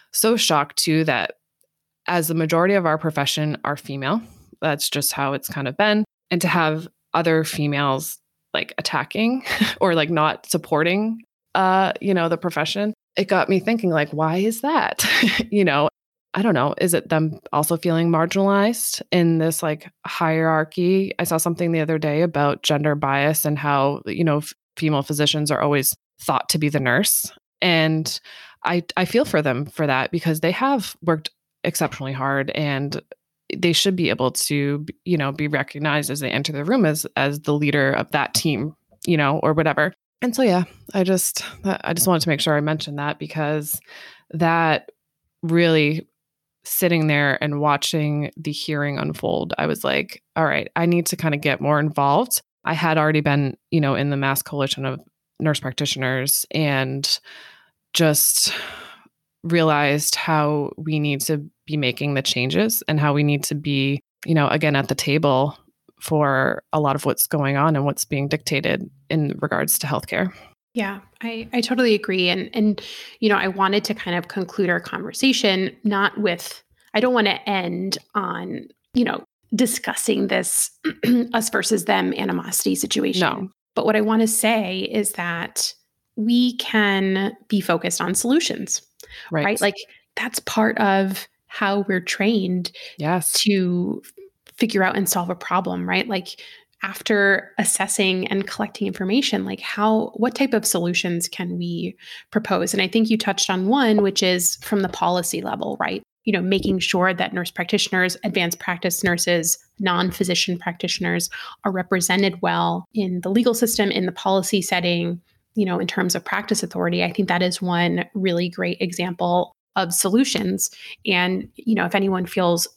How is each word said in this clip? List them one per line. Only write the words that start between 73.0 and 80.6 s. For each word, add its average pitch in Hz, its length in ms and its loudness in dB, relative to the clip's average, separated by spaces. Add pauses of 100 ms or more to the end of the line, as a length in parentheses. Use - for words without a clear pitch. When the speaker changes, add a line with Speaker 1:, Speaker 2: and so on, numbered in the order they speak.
Speaker 2:
you 220 80 0
know, 202 80 2
I 190 120 0
wanted 196 360 0
to 208 100 -2
kind 175 220 -4
of 175 120 -4
conclude 175 420 -2
our 170 100 0
conversation, - 1040 0
not 202 340 0
with, 180 440 -4 (320)
I 214 60 2
don't 254 120 2
wanna 208 340 2
end 185 520 -2 (160)
on, 180 540 -6 (260)
you 247 100 2
know, - 180 -4 (320)
discussing 208 720 0
this 185 420 -2 (340)